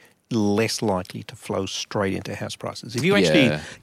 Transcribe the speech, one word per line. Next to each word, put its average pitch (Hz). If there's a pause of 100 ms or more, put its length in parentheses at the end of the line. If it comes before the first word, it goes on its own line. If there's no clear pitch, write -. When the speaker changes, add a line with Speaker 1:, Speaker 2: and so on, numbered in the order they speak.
(300)
Speaker 1:
less 107
likely 101
to -
flow 98
straight -
into 95
house 104
prices. -
If 120
you 196
actually 170
Speaker 2:
Yeah. 76 (220)